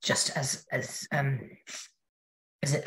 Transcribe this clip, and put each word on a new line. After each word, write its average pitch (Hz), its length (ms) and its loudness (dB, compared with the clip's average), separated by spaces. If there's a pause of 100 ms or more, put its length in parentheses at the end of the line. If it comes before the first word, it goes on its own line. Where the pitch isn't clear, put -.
just - 340 2
as, - 340 -2
as, - 420 -4
um, 139 280 2 (1200)
as 143 120 2
a, - 120 2